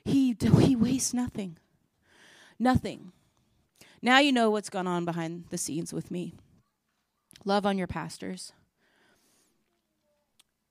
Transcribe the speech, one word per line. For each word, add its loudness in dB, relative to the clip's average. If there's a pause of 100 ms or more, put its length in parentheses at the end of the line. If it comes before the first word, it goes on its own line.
He, 2 (220)
he 6
wastes 0
nothing. -6 (1000)
Nothing. -2 (920)
Now 6
you 6
know 4
what's -2
gone -6
on -2
behind -6
the -6
scenes -8
with -10
me. -10 (1080)
Love 0
on -2
your -4
pastors. -12 (2250)